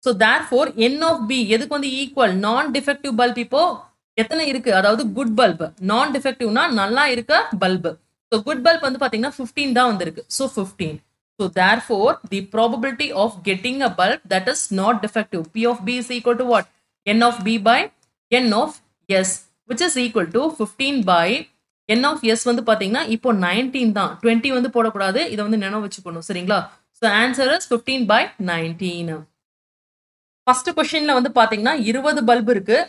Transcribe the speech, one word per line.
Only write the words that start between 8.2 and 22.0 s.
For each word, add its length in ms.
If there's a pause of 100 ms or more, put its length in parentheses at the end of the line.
So 60 (100)
good 180
bulb 220
வந்து 160
பாத்தீங்கன்னா 340
ஃபிஃப்டீன் 400
தான் 140
வந்திருக்கு. 300 (160)
So 60 (120)
fifteen. 420 (400)
So 80 (160)
therefore 500 (220)
the 80 (140)
probability 520 (160)
of 80 (160)
getting 300 (100)
a 40 (100)
bulb 180 (140)
that 120 (100)
is 40 (220)
not 140 (100)
defective, 480
P 180
of 160
B 140
is 160
equal 240
to 100
what? 160 (500)
N 120
of 80 (100)
B 100 (120)
by 100 (640)
N 40 (160)
of 80 (380)
S, 220 (380)
which 180
is 80 (100)
equal 300
to 80 (160)
fifteen 380 (160)
by 140 (640)
N 200